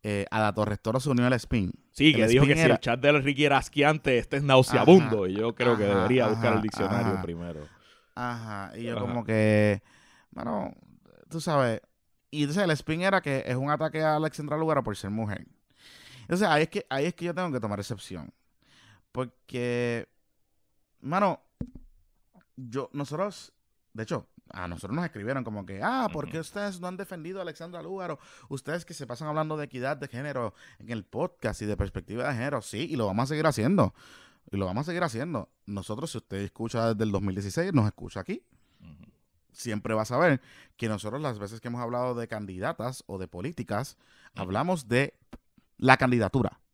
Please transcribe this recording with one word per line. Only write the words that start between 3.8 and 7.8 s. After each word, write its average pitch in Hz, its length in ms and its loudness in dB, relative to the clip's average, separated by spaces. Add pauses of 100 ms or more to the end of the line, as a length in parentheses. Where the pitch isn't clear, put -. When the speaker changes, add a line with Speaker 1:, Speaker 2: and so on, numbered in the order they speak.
Speaker 2:
este 127 220 0
es 143 40 0
nauseabundo, 131 800 8
Speaker 1:
Ajá, 92 80 0
Speaker 2:
y - 40 -2
yo 113 180 0
creo 120 220 4
que 104 80 2
Speaker 1:
ajá, 101 120 4
Speaker 2:
debería 110 320 4
buscar 113 180 0
el 113 80 4
Speaker 1:
ajá, 101 80 2
Speaker 2:
diccionario 107 500 0
Speaker 1:
ajá. 95 100 -4
Speaker 2:
primero. 85 380 -8 (540)